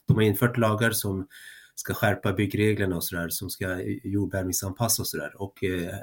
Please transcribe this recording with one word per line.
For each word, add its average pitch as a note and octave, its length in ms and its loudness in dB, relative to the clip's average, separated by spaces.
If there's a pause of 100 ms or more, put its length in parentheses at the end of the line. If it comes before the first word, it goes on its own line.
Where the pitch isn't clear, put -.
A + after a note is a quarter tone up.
de - 100 6
har A2 80 6
infört A2+ 340 4
lagar A2 340 4
som F#2+ 360 -2 (480)
ska - 180 -6
skärpa G2+ 400 2
byggreglerna G2+ 640 2
och - 80 -4
sådär, E2+ 260 -4
som F#2 200 -6
ska F#2 320 -6 (220)
jordbävningsanpassa G2 960 -2
och F2 60 -6
sådär. D2 280 -6
Och, - 280 -10
eh, F#2 400 -2